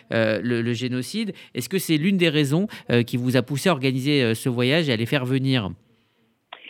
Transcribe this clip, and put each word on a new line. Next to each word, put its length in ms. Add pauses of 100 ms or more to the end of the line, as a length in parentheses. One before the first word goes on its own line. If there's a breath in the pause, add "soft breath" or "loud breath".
(120 soft breath)
euh, 300
le, 220
le 100
génocide. 600 (200 soft breath)
Est-ce 160
que 80
c'est 200
l'une 200
des 120
raisons, 360 (240 loud breath)
euh, 140
qui 140
vous 200
a 60
poussé 260
à 20
organiser, 520
euh, 100
ce 160
voyage 400
et 40
à 20
les 100
faire 200
venir ? 440 (1000 loud breath)